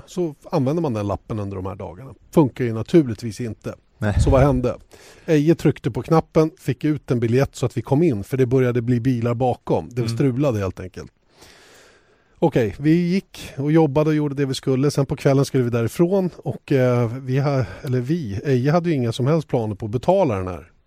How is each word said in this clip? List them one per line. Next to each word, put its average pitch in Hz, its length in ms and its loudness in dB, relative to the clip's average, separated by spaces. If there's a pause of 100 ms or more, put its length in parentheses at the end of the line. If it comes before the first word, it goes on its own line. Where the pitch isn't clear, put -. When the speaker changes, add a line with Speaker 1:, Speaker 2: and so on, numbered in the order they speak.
Speaker 1:
Så 170 300 -6 (160)
använder 151 300 0
man 147 120 -2
den 104 140 -2
lappen 101 320 -6
under 98 160 -8
de 95 100 -8
här 95 100 -10
dagarna. 101 380 -14 (180)
Funkar 135 340 2
ju 113 80 -2
naturligtvis 117 680 0
inte. 120 340 -10 (220)
Speaker 2:
Nej. 104 240 0
Speaker 1:
Så - 80 4
vad 131 120 6
hände? 127 340 2 (500)
Eje 156 300 4
tryckte - 360 0
på 123 100 -6
knappen, 160 580 2
fick - 240 -4
ut 151 280 -2
en 123 80 0
biljett 117 360 0
så - 100 -4
att - 120 -6
vi 117 40 -2
kom 139 220 0
in, 117 200 0
för - 140 -6
det 131 80 4
började 123 360 2
bli 120 180 0
bilar 120 340 0
bakom. 113 580 -2
Det 123 100 -4
Speaker 2:
Mm. 113 140 -4
Speaker 1:
strulade 131 440 0
helt 95 200 -4
enkelt. 87 320 -14 (1300)
Okej, 127 400 0
vi 147 120 2
gick 175 640 -2
och 143 140 -2
jobbade 151 380 4
och 156 60 2
gjorde 147 200 -2
det 139 100 -2
vi 131 80 -2
skulle. 135 380 0
Sen 139 140 0
på 151 100 -4
kvällen 139 300 2
skulle 131 180 0
vi 120 60 -2
därifrån 170 680 0
och, - 340 -8
eh, 123 400 2 (100)
vi 131 180 -2
ha-, 135 260 0 (180)
eller 127 160 -2
vi, 123 460 -4
Eje 135 260 2
hade 170 180 2
ju 160 60 0
inga 120 160 0
som 123 160 -2
helst 156 200 0
planer 110 280 -2
på 117 100 -8
att 104 60 -6
betala 156 440 2
den 95 120 -4
här. 87 240 -10 (160)